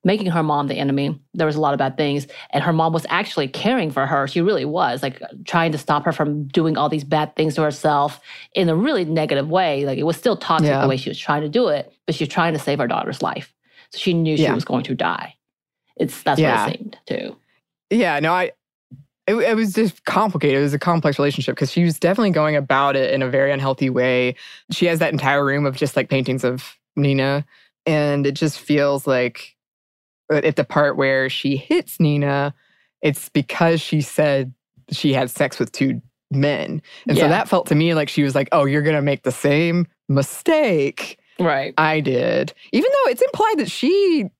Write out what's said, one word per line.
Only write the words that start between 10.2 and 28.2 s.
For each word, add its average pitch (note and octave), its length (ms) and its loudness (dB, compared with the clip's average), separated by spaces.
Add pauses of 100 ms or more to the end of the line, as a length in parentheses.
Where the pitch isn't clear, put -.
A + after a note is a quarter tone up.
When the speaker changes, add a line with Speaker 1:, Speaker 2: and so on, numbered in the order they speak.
Speaker 1:
toxic D#3 340 0
Speaker 2:
Yeah. C3+ 120 2
Speaker 1:
the C3+ 60 2
way C3+ 80 0
she C3 120 -8
was - 100 -10
trying D3 240 -2
to D#3 60 -4
do A3 200 2
it, D3 240 -4 (140)
but E3+ 100 -2
she D#3+ 80 -2
was C#3 80 -6
trying E3+ 220 0
to D3+ 40 -4
save C#3+ 220 -2
her B2 80 0
daughter's - 340 -4
life. - 320 -8 (360)
So - 80 -16
she F#3 140 0
knew D#3+ 240 2
she D#3 60 2
Speaker 2:
Yeah. D#3 120 2
Speaker 1:
was - 100 -4
going C3+ 200 -2
to C3+ 100 -4
die. - 420 -4 (600)
It's, - 260 -6
that's D3+ 180 0
what D#3 60 4
Speaker 2:
Yeah. A2 220 2
Speaker 1:
it - 100 -6
seemed, - 280 -16
too. - 300 -8 (540)
Speaker 2:
Yeah, F#3 300 2
no, D#3+ 120 2
I, F3+ 200 0 (760)
it, G#3 80 2
it A3 180 2
was G#3+ 200 0
just A3 300 0
complicated. D3+ 540 2
It C#3 40 2
was C#3+ 120 0
a D3 60 -2
complex D#3+ 380 0
relationship C#3+ 380 0
'cause D3 140 -2
she F3 140 2
was E3 160 0
definitely G3 300 2
going D3+ 260 2
about C#3 400 2
it C3+ 180 2
in C3+ 80 0
a B2+ 60 0
very C#3 240 2
unhealthy C3+ 360 -2
way. B2+ 460 2 (380)
She - 140 0
has E3 120 2
that D#3+ 140 0
entire C#3+ 320 2
room C#3 200 0
of C3+ 120 -2
just, D3 180 -2
like, C3 140 0
paintings B2+ 340 -2
of B2+ 340 -4 (200)
Nina. C#3 480 0 (420)
And D3 400 0